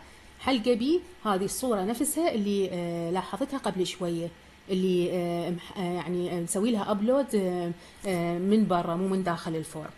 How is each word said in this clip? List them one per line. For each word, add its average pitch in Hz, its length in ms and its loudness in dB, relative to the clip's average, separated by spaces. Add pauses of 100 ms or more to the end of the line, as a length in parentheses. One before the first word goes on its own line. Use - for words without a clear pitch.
(400)
حلقه 247 340 2
بيه 269 260 4 (260)
هذه 196 200 2
الصوره 208 360 0
نفسها 254 540 0
اللي، 202 360 2
آه، 170 400 -2
لاحظتها 185 460 -2
قبل 185 300 0
شويه، 170 400 -2 (420)
اللي، 185 420 2
آه، 170 380 0
مح-، 175 280 -6
آه، 202 40 -4
يعني 175 600 -2
نسوي 196 300 0
لها 208 200 0
ابلود، 226 440 2
آه، 180 360 0 (360)
آه، 170 300 0
من 202 300 4
برا 170 280 0
مو 190 120 0
من 190 160 0
داخل 170 320 -2
الفورم. 156 420 -8